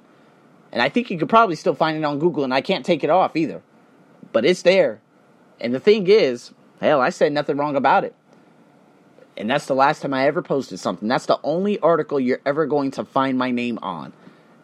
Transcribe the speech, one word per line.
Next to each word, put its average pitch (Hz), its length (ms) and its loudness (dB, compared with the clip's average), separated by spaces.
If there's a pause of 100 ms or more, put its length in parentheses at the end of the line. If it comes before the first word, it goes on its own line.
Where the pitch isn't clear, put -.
(720)
And 113 100 -2
I 131 80 2
think 240 220 -2
you 170 80 -6
could 156 100 -2
probably 226 260 4
still 156 200 -2
find 160 220 -2
it 156 60 -4
on 147 140 -2
Google, 147 260 0
and 127 100 -2
I 135 80 2
can't 190 240 -4
take 165 180 0
it 147 60 0
off 160 260 2
either. 123 260 -4 (680)
But 117 140 0
it's 180 180 2
there. 175 380 2 (600)
And 120 140 -2
the 131 40 -4
thing 208 280 4
is, 160 440 2 (300)
hell, 135 180 4
I 135 120 2
said 160 200 2
nothing 147 260 -2
wrong 143 180 -2
about 139 280 2
it. - 120 -8 (1200)
And 107 120 -6
that's 147 180 -2
the 139 80 -2
last 139 260 2
time 139 120 -4
I 131 120 2
ever 156 160 2
posted 127 380 -4
something. 104 280 -4
That's 135 200 -2
the - 160 2
only 185 360 -2
article 151 400 0
you're 127 260 -2
ever 143 200 -2
going 139 260 -2
to 117 140 -8
find 135 320 -2
my 127 140 -2
name 120 300 -4
on. 80 320 -10 (500)